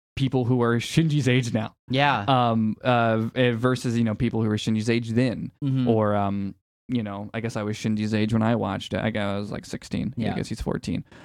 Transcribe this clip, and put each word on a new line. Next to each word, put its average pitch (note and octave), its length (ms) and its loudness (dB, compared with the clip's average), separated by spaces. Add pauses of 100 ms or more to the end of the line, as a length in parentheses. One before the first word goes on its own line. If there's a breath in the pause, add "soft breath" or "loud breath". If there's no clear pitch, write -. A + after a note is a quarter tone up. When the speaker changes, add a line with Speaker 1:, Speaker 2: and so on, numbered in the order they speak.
(160)
Speaker 1:
people C3 280 0
who B2 180 2
are A#2 160 4
Shinji's D3 500 2
age B2 240 2
now. A2 220 -4 (140)
Speaker 2:
Yeah. C3 400 2
Speaker 1:
Um, A#2 540 2
uh, A#2 360 2
v-, A2+ 120 -2 (100)
eh, B2 120 4
versus, A#2+ 440 0
you A#2 80 4
know, A2 100 0
people A2+ 280 0
who A2 60 2
were G#2+ 80 2
Shinji's A2 340 0
age A#2 200 0
then. A2+ 400 0 (140)
Speaker 2:
Mm-hmm. C3 240 0
Speaker 1:
Or, G#2+ 260 4
um, G2+ 400 -2 (340)
you A#2+ 140 -2
know, G2+ 300 -10
I A2+ 80 -6
guess A2+ 160 -6
I G#2+ 60 -2
was G#2+ 140 -4
Shinji's G#2+ 380 -2
age A2 180 2
when A2 100 4
I A2+ 140 2
watched G2+ 360 -6
it. G#2 80 -2
I A2 100 -2
guess G#2+ 140 -4
I G2+ 140 -2
was, G#2 120 -8
like, - 140 -10
sixteen. - 520 -6
Yeah, A#2+ 100 -4
I G2+ 40 0
Speaker 2:
Yeah. F#2+ 60 -6
Speaker 1:
guess - 120 -6
he's - 120 -8
fourteen. - 440 -4 (200 loud breath)